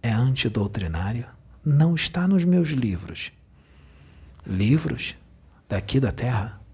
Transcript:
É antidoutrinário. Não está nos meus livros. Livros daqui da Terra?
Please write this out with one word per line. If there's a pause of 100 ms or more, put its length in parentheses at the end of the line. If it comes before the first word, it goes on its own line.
É
antidoutrinário. (380)
Não
está
nos
meus
livros. (1120)
Livros (500)
daqui
da
Terra? (140)